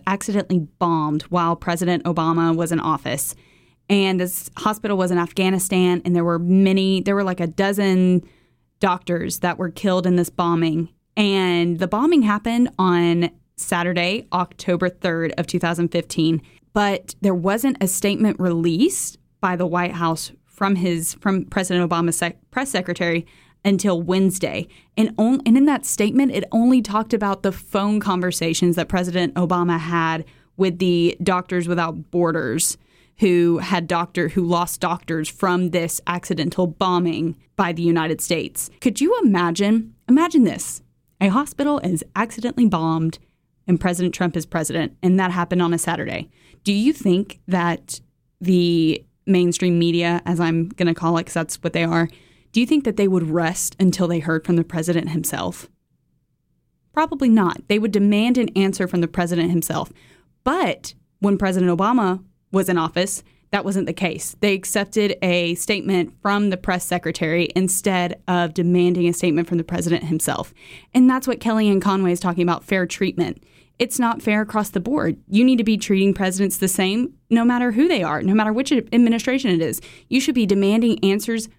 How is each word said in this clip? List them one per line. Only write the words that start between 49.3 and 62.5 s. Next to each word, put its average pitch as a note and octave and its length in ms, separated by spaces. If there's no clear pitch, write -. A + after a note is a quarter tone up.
media, E3+ 480
as E3+ 140
I'm E3 300
gonna F3 240
call E3 240
it, E3 80
'cause - 80
that's - 280
what E3 120
they E3+ 100
are, E3 240
do A3 80
you B3 40
think C#4+ 200
that A3 100
they G3+ 140
would E3+ 200
rest E3 480
until F#3 300
they E3+ 120
heard D#3+ 260
from F3 100
the E3 80
president E3 460
himself? E3 600
Probably D4+ 340
not. G#3+ 400
They G#3 100
would G#3+ 140
demand G#3 460
an A#3 180
answer F#3+ 320
from F3+ 140
the E3 80
president E3+ 420
himself. - 400
But C4+ 480
when G3+ 180
President F#3 320
Obama F#3 540